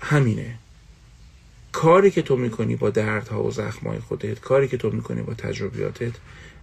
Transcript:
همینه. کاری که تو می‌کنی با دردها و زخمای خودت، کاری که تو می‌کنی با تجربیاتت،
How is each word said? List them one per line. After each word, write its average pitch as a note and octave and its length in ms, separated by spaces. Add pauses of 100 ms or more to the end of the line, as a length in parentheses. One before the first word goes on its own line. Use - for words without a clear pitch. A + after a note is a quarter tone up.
همینه. A#2+ 540 (1160)
کاری F#3 400
که E3+ 100
تو C#3+ 140
می‌کنی A#2 400
با A2+ 140
دردها G#2+ 540
و G#2+ 80
زخمای G#2+ 480
خودت، A2 400
کاری C3+ 280
که B2 100
تو A2+ 120
می‌کنی A2+ 320
با A2+ 120
تجربیاتت، G#2+ 760 (520)